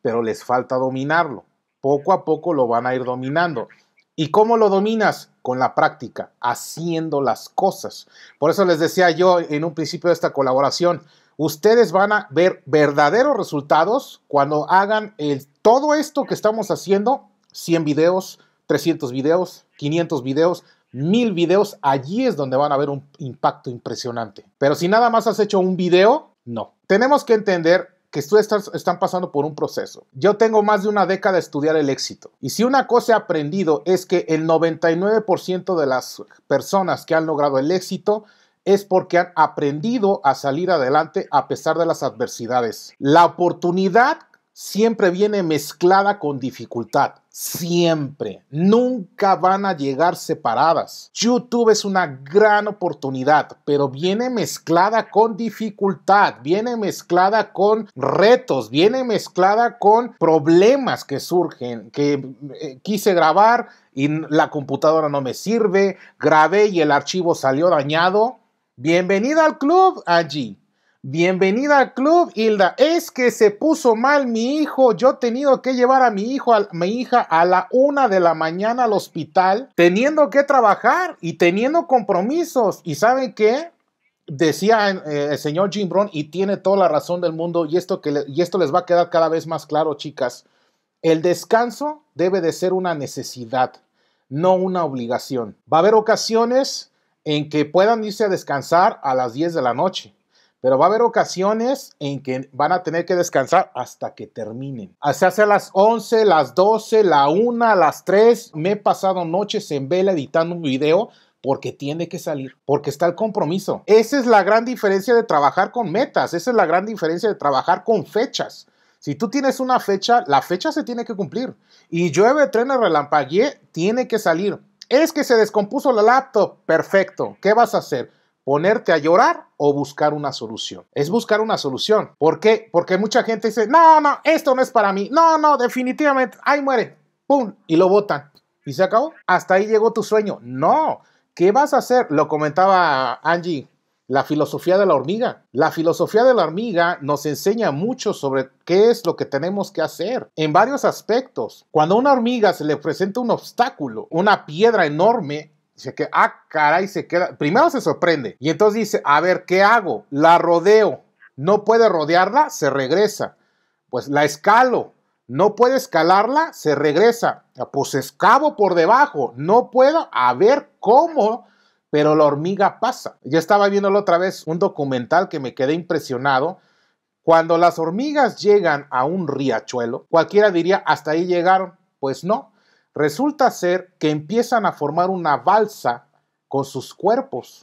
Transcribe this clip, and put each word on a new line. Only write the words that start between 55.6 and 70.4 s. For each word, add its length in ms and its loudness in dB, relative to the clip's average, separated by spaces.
viene 340 -2
mezclada 760 0
con 420 0
retos, 760 2
viene 360 2
mezclada 760 0
con 400 2
problemas 840 2
que 160 -8
surgen, 720 -4
que, 420 -2
eh, 220 -12
quise 320 -2
grabar 540 4
y 140 -2
la 420 -2
computadora 580 0
no 140 -2
me 100 -6
sirve, 640 0
grabé 480 4
y 160 0
el 80 2
archivo 440 0
salió 360 0
dañado. 640 0
Bienvenida 720 0
al 100 0
club, 480 2
Angie. 560 -2